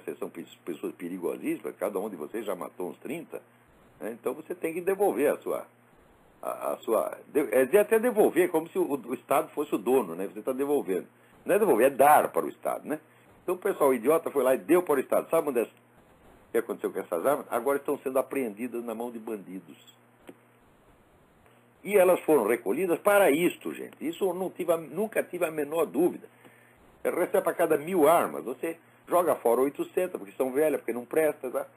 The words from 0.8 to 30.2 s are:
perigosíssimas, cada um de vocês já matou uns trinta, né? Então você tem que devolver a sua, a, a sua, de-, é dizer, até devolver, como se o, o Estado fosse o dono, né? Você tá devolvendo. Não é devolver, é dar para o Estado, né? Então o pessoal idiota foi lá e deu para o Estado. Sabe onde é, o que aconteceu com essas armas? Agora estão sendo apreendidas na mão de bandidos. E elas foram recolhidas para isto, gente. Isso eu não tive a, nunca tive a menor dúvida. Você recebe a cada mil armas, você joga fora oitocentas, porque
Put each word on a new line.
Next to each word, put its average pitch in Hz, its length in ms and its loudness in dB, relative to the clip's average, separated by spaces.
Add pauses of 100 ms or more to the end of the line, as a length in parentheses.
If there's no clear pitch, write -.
perigosíssimas, 85 840 -8
cada 101 220 -6
um 107 120 -6
de 92 60 -10
vocês 87 280 -10
já 98 100 -6
matou 87 360 -10
uns 85 80 -16
trinta, 151 420 -12 (580)
né? 104 140 -10
Então 127 220 -6
você - 200 -12
tem 165 200 -8
que 180 80 -6
devolver 170 500 0
a - 60 -4
sua, - 280 -6 (760)
a, 62 300 -6
a - 60 -4
sua, 98 380 -2 (120)
de-, 135 260 0
é 131 100 6
dizer, 175 140 4
até 214 200 4
devolver, 196 520 2
como 165 180 -2
se 196 100 -6
o, 143 280 -2
o 123 80 -6
Estado 147 360 -2
fosse - 240 -6
o 143 40 -2
dono, 117 360 2
né? 92 120 -6
Você 98 160 -12
tá 135 100 -4
devolvendo. 127 540 -2 (400)
Não 151 80 2
é 208 40 4
devolver, 135 280 4
é 143 40 4
dar 135 380 6
para 78 160 -2
o 69 60 -6
Estado, - 360 -6
né? 147 140 -6 (420)
Então 180 120 -4
o 185 40 -4
pessoal 143 360 2
idiota 123 360 2
foi 135 120 0
lá 127 120 4
e 120 40 0
deu 156 240 4
para 151 140 0
o 131 40 2
Estado. - 300 -2
Sabe 160 180 2
onde 120 120 0
é, - 20 2
o 104 60 -2 (800)
que 117 80 -2
aconteceu 101 340 -4
com 90 60 -6
essas 90 260 -4
armas? 135 260 0
Agora 127 280 0
estão 143 200 -4
sendo 131 200 -4
apreendidas 120 640 -4
na 113 120 -8
mão 120 160 -8
de 113 80 -14
bandidos. 95 560 -12 (2000)
E 202 120 0
elas 180 260 6
foram 131 260 4
recolhidas 151 500 0
para 202 320 6
isto, 147 420 0
gente. 64 280 -12
Isso 165 240 -4
eu 175 100 0
não 185 160 -4
tive 170 220 -2
a, 165 40 2
nunca 165 460 -4
tive 175 220 -6
a 160 80 -2
menor 151 340 -2
dúvida. 143 420 -2 (760)
Você - 80 0
recebe 180 380 0
a 196 60 0
cada 160 240 2
mil 156 300 4
armas, 95 340 2
você 131 340 -8 (300)
joga 160 300 2
fora 117 240 2
oitocentas, 170 580 -2
porque 98 180 -16